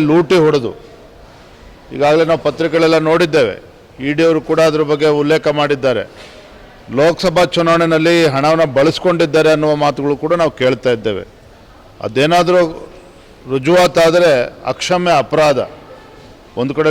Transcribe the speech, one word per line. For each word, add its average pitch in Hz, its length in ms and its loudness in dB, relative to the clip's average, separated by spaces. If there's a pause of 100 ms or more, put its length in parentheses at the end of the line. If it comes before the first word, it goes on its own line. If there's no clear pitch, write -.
ಲೂಟಿ 175 360 2
ಹೊಡೆದು, 139 260 -2 (1200)
ಈಗಾಗಲೇ 147 360 2
ನಾವು 160 160 -2
ಪತ್ರಿಕೆಗಳೆಲ್ಲ 160 500 0 (120)
ನೋಡಿದ್ದೇವೆ, 156 460 0 (520)
ಇ 143 100 -4
ಡಿ 160 100 0
ಅವರು 160 220 0
ಕೂಡ 156 100 0 (100)
ಅದ್ರ 151 220 0
ಬಗ್ಗೆ 151 200 0 (100)
ಉಲ್ಲೇಖ 151 260 0 (140)
ಮಾಡಿದ್ದಾರೆ. 131 420 -2 (960)
ಲೋಕಸಭಾ 170 440 0 (120)
ಚುನಾವಣೆಯಲ್ಲಿ 165 600 2 (200)
ಹಣವನ್ನು 156 320 2 (100)
ಬಳಸ್ಕೊಂಡಿದ್ದಾರೆ 160 760 0
ಅನ್ನುವ 151 180 0 (120)
ಮಾತುಗಳು 143 300 -2 (100)
ಕೂಡ 156 160 0
ನಾವು 156 200 0
ಕೇಳ್ತಾ 127 360 0
ಇದ್ದೇವೆ. 104 260 -6 (840)
ಅದೇನಾದರೂ 165 540 2 (920)
ರುಜುವಾತಾದರೆ 165 760 2 (420)
ಅಕ್ಷಮ್ಯ 175 500 -2
ಅಪರಾಧ. 147 360 0 (1000)
ಒಂದು 135 160 -4
ಕಡೆ 156 140 0